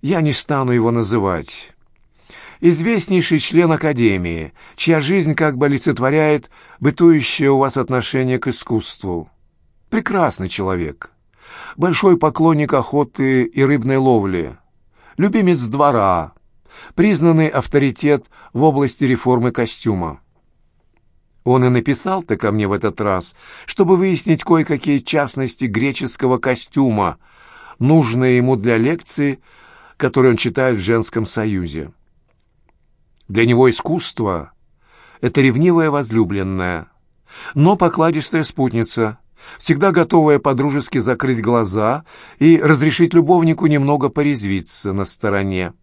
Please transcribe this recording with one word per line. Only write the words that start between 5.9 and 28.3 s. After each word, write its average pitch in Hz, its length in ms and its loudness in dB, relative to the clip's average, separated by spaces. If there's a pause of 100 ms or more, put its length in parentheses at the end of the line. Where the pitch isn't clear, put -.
бытующее 143 680 2
у 139 80 2
вас 135 180 0
отношение 127 640 -2
к - 80 -6
искусству. 98 840 -6 (600)
Прекрасный 165 580 -2
человек, 87 640 -6 (640)
большой 180 420 2
поклонник 156 560 2
охоты 135 680 0
и 131 180 -2
рыбной 135 340 0
ловли, 98 600 0 (600)
любимец 180 440 2
двора, 110 720 0 (600)
признанный 165 540 2
авторитет 143 840 0 (220)
в 120 120 -2
области 143 400 0
реформы 127 460 0
костюма. 95 680 -4 (1200)
Он 127 220 2
и - 20 4
написал-то 139 680 -2
ко 110 140 -2
мне 104 140 -2
в 95 60 -2
этот 101 300 -4
раз, 95 340 -4 (300)
чтобы 185 320 2
выяснить 175 440 0
кое-какие 147 560 0
частности 131 680 -4
греческого 127 720 -2
костюма, 120 800 -2 (600)
нужные 127 600 2